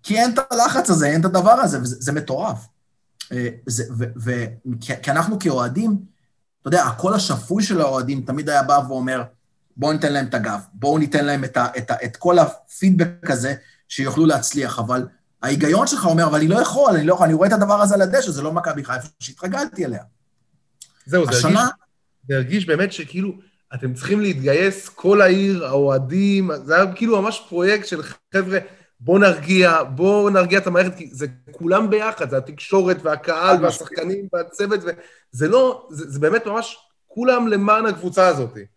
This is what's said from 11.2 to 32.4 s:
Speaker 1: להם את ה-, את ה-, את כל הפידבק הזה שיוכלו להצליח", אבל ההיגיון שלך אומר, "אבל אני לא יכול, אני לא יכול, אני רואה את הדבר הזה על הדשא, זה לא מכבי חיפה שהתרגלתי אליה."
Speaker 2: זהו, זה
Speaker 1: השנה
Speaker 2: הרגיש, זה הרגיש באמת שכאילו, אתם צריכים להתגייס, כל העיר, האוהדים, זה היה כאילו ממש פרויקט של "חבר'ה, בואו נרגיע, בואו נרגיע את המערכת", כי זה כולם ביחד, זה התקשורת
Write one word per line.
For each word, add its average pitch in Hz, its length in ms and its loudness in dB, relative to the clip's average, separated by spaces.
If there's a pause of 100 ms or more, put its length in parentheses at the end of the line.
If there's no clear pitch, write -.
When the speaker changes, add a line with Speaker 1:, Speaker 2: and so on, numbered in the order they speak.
Speaker 1:
להם 143 200 -2
את - 120 -8
ה-, 127 120 0 (100)
את 117 120 -10
ה-, 120 140 -4
את 120 120 -10
כל 175 220 2
הפידבק - 920 0
הזה 131 240 -2 (340)
שיוכלו 139 380 0
להצליח", 143 520 -2
אבל 123 280 -4 (360)
ההיגיון 147 440 2
שלך 190 200 -2
אומר, 165 180 4
"אבל 151 140 2
אני 156 100 2
לא 185 140 4
יכול, 247 340 4
אני 151 100 0
לא 180 80 4
יכול, 180 100 4
אני 160 100 4
רואה 180 140 4
את 190 40 4
הדבר 208 280 2
הזה 202 140 4
על 196 80 4
הדשא, 190 280 0
זה 139 120 -6
לא 156 100 -6
מכבי 160 320 -6
חיפה 123 240 -8 (120)
שהתרגלתי 190 640 -8
אליה." 117 180 -8 (1040)
Speaker 2:
זהו, 165 200 2
זה 123 40 0
Speaker 1:
השנה 156 300 4
Speaker 2:
הרגיש, 247 140 0 (540)
זה 139 80 -2
הרגיש 156 300 -2
באמת 175 260 0
שכאילו, 180 400 -8 (420)
אתם 127 200 -6
צריכים 202 260 -2
להתגייס, 180 680 0
כל 202 340 2
העיר, 185 440 2
האוהדים, 143 840 0 (140)
זה 147 120 0
היה 185 180 4
כאילו 226 280 0
ממש - 260 -6
פרויקט 190 380 0
של 156 160 -8 (320)
"חבר'ה, 190 240 0 (420)
בואו 165 180 4
נרגיע, 175 640 4
בואו 190 480 0
נרגיע 190 280 2
את 190 80 -2
המערכת", 180 280 0
כי 165 180 -18
זה 131 140 -8 (240)
כולם 190 400 0
ביחד, 214 400 -2
זה 135 60 -2
התקשורת 180 680 -2